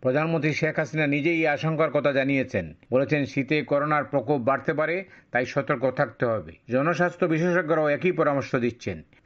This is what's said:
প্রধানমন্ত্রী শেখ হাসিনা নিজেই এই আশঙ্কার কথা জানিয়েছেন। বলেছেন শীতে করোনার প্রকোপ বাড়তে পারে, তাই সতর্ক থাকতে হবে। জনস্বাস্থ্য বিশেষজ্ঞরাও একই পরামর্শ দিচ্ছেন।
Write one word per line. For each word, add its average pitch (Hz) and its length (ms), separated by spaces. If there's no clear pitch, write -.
প্রধানমন্ত্রী 151 520
শেখ 151 260
হাসিনা 156 280
নিজেই 147 320
এই 160 80
আশঙ্কার 151 440
কথা 143 220
জানিয়েছেন। 131 640
বলেছেন 135 360
শীতে 143 360
করোনার 143 420
প্রকোপ 139 360
বাড়তে 135 340
পারে, 156 300
তাই 123 160
সতর্ক 131 440
থাকতে 123 360
হবে। 98 260
জনস্বাস্থ্য 170 560
বিশেষজ্ঞরাও 165 600
একই 147 240
পরামর্শ 143 440
দিচ্ছেন। 117 460